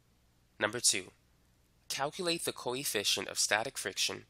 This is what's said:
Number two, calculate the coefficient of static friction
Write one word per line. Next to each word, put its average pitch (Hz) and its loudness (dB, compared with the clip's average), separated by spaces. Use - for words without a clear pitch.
Number 107 2
two, 95 2
calculate 170 -2
the 131 0
coefficient 120 0
of 90 -6
static 110 2
friction - -2